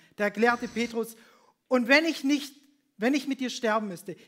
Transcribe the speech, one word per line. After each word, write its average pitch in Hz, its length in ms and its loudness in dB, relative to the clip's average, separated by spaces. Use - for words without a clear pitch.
Da 208 80 -2
erklärte 240 440 0
Petrus: 226 480 -4
"Und 247 200 2
wenn 294 160 6
ich 320 200 -2
nicht, 285 300 0
wenn 240 160 2
ich 277 140 -2
mit 269 120 -4
dir 247 100 -4
sterben 214 380 -2
müsste, 175 280 -12